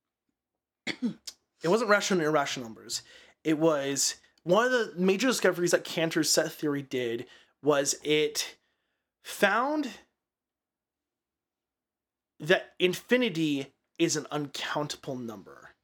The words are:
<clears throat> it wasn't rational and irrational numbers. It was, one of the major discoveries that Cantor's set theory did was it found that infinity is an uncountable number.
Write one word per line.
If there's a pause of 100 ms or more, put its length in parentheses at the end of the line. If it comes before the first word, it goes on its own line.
(300)
<clears throat>
it
wasn't
rational
and
irrational
numbers. (440)
It
was, (260)
one
of
the
major
discoveries
that
Cantor's
set
theory
did (380)
was
it (640)
found (2500)
that
infinity (260)
is
an
uncountable
number. (140)